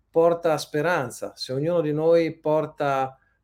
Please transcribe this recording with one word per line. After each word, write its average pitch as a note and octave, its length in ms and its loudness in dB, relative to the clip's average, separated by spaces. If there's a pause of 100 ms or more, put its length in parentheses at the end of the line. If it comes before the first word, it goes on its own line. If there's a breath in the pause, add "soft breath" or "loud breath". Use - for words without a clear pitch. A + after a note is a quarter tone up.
(100)
porta E3+ 480 2
speranza, D3 760 -4
se - 180 -10
ognuno D#3+ 280 0
di D3+ 120 -2
noi D#3+ 460 2
porta, D3 800 -2 (260 soft breath)